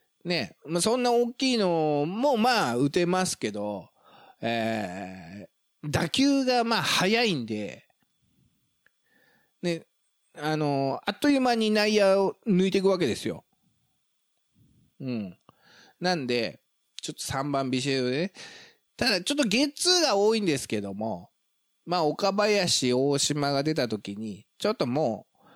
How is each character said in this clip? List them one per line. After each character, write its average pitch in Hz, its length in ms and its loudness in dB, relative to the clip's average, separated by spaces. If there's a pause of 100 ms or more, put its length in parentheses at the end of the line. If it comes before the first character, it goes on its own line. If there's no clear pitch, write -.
(240)
ね、 160 320 -4 (100)
ま 165 120 -2
あ、 - 20 -2
そ 220 160 2
ん 247 60 0
な 240 100 2
大 240 200 2
き 262 220 0
い 233 40 2
の 156 480 2
も、 233 300 0
ま 214 340 2
あ、 120 60 0
打 139 140 2
て 175 160 2
ま 180 200 0
す - 120 -6
け 110 120 -4
ど、 101 400 -8 (500)
え 98 1080 -6 (360)
ー、 147 60 -8
打 160 180 -2
球 277 360 2
が、 247 200 2
ま 226 140 0
あ、 160 40 -2
速 220 420 2
い 202 100 2
ん 123 100 -4
で、 104 400 -8 (1800)
ね、 170 220 -4 (540)
あ 151 180 -2
の、 139 480 0
あ 208 80 -2
っ - 60 -8
と 294 100 2
い 285 80 6
う 262 40 2
間 247 160 2
に 220 140 2
内 214 260 2
野 196 280 6
を - 120 0 (100)
抜 190 200 4
い 185 40 0
て 202 80 4
い 185 40 -2
く 190 60 4
わ 185 100 4
け 170 80 2
で 104 100 0
す - 100 -6
よ。 82 180 -6 (1600)
う 131 100 -8
ん。 104 260 -8 (640)
な 180 160 0
ん 135 100 -4
で、 120 340 -2 (400)
ち - 100 -10
ょ - 20 -8
っ - 20 -12
と - 80 -14
三 143 300 -4
番 135 180 -2
ビ 127 120 0
シ 139 80 -2
エ 135 100 0
ド 123 100 0
で 131 80 -2
ね。 185 140 -4 (640)
た 240 140 0
だ、 185 100 0
ち 240 120 -4
ょ - 20 -2
っ - 20 -8
と 294 80 2
ゲ 233 200 2
ッ 294 100 -2
ツ - 160 -2
ー 359 120 4
が 240 140 2
多 214 180 4
い 220 60 0
ん 202 60 -2
で 147 100 2
す - 120 -8
け 107 120 -4
ど 98 140 -8
も、 101 360 -8 (540)
ま 175 140 -2
あ、 165 60 2
岡 175 280 0
林、 196 600 2
大 139 260 2
島 147 340 0
が 139 100 0
出 156 120 -2
た 131 140 0
時 101 280 -8
に、 107 300 -10 (120)
ち - 80 -2
ょ 208 40 0
っ - 60 -2
と 143 100 -2
も 123 420 -2
う、 - 40 -20 (240)